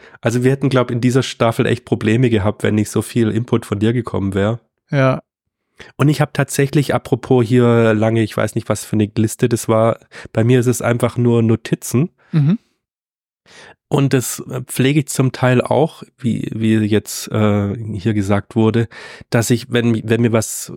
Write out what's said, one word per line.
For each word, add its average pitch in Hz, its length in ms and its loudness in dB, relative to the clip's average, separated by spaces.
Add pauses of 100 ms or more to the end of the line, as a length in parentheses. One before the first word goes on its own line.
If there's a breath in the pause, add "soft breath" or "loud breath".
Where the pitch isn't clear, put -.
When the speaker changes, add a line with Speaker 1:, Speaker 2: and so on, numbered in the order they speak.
(220 soft breath)
Speaker 1:
Also 120 240 0
wir 131 60 4
hätten, 139 180 -2
glaub, 123 220 0
in 120 100 -4
dieser 123 220 2
Staffel 117 420 0
echt 113 180 -2
Probleme 113 460 0
gehabt, 107 340 0
wenn 107 120 0
nicht 107 140 0
so 113 120 -2
viel 113 300 -2
Input 113 340 -2
von 104 140 -6
dir 107 120 0
gekommen 98 420 -4
wär. 101 280 -2 (280)
Speaker 2:
Ja. 135 320 0 (760 loud breath)
Speaker 1:
Und 135 100 2
ich 151 140 2
hab 147 120 0
tatsächlich, 139 600 0
apropos 127 520 0
hier 117 480 4
lange, 113 300 2
ich 107 140 -4
weiß 110 180 -2
nicht, 110 140 -4
was 107 160 -4
für - 80 -8
eine 107 240 0
Liste 113 320 0
das 117 180 -2
war, 113 320 2 (320 loud breath)
bei 113 140 0
mir 127 160 4
ist 117 60 -2
es 123 140 0
einfach 120 360 -2
nur 120 260 2
Notizen. 113 640 -2 (220 soft breath)
Speaker 2:
Mhm. 160 260 2 (1300 loud breath)
Speaker 1:
Und 139 220 0
das, - 380 -2
äh, 127 140 -8
pflege 143 360 0
ich 139 80 -2
zum 131 240 0
Teil 127 300 2
auch, - 420 0 (140)
wie, 110 360 -4
wie 110 260 0
jetzt, 104 520 -2
äh, 104 420 0 (200)
hier 107 200 -2
gesagt 101 440 -2
wurde, 110 320 2 (400 loud breath)
dass 117 200 0
ich, 117 220 -2
wenn, 117 320 0
wenn 113 180 0
mir 113 120 2
was - 440 -4